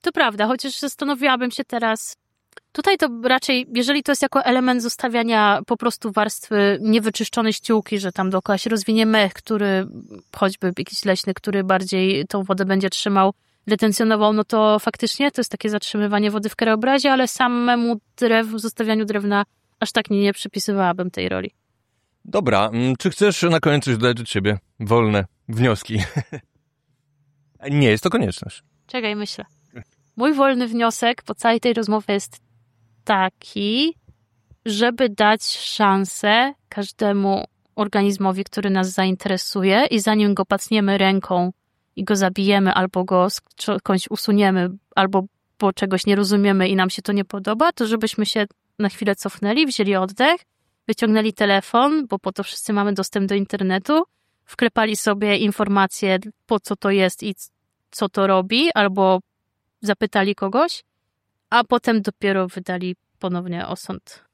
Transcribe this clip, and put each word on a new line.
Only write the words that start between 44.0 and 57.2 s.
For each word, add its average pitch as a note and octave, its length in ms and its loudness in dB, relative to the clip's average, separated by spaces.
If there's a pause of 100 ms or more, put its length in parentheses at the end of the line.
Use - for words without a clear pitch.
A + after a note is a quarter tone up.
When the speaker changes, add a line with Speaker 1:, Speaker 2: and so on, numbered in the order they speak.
Speaker 1:
usuniemy, G3 600 2 (240)
albo F#3+ 300 2 (340)
bo G3 140 2
czegoś F#3+ 340 -2
nie G3+ 100 4
rozumiemy G3 520 2
i G3 80 0
nam F#3 140 2
się - 120 -10
to G#3 100 -4
nie G3+ 120 0
podoba, A3 480 -2
to A#3+ 140 -4
żebyśmy G#3+ 400 -2
się G#3 200 -2 (320)
na G#3 100 0
chwilę G3 280 -2
cofnęli, A3 500 -2
wzięli G3+ 300 0
oddech, B3 440 0 (460)
wyciągnęli G#3+ 460 0
telefon, A#3 760 2
bo G3 120 -6
po F#3+ 140 -6
to G3 100 -8
wszyscy - 300 -8
mamy G3+ 200 0
dostęp G3 360 -2
do G3+ 60 0
internetu, G3 680 0 (420)
wklepali A3 520 0
sobie G#3 400 0
informacje, G3 840 0 (280)
po G#3+ 140 0
co - 160 -6
to G3+ 140 -2
jest F#3+ 320 0